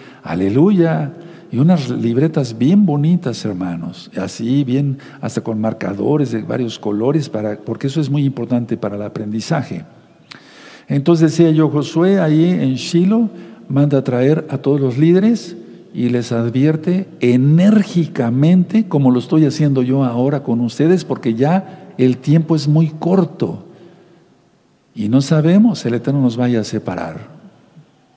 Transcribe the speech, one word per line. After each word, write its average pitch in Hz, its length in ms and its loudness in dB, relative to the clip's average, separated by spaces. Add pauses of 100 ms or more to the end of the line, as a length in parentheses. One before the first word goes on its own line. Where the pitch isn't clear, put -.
(240)
Aleluya. 151 880 0 (400)
Y 113 60 -4
unas 147 320 2
libretas 120 680 -2
bien 190 280 4
bonitas, 151 580 0
hermanos, 90 720 -8
así 113 480 -2
bien, 135 360 -2 (200)
hasta - 220 -6
con 110 180 -6
marcadores 110 720 -2
de 113 120 -4
varios 123 360 -6
colores, 120 480 -2
para, 107 300 -6
porque 113 300 -8
eso 135 120 -4
es 143 100 -2
muy 143 140 0
importante 120 540 -4
para 104 180 -6
el 101 60 -8
aprendizaje. 107 840 -6 (1040)
Entonces 156 440 2
decía 160 200 4
yo, 156 180 2
Josué 160 500 0
ahí 160 260 2
en 143 300 0
Shilo 190 540 0 (380)
manda 143 320 2
a 131 40 -6
traer 131 460 0
a 131 100 -6
todos 143 200 0
los 127 180 -2
líderes 185 580 2 (380)
y 120 160 -2
les 120 220 -2
advierte 151 760 0 (120)
enérgicamente, 165 1700 2
como 139 240 2
lo 123 80 4
estoy 156 260 2
haciendo 139 380 2
yo 131 200 2
ahora 131 380 0
con 117 200 -2
ustedes, 151 440 0
porque 120 300 -4
ya 160 640 -2
el 127 180 2
tiempo 156 380 2
es 143 120 -2
muy 156 200 4
corto 165 800 -2 (1300)
y 104 140 -4
no 127 120 4
sabemos, 165 640 2
el 120 80 -2
Eterno 139 280 0
nos 120 160 0
vaya 123 240 0
a - 20 -2
separar, 87 640 -8 (880)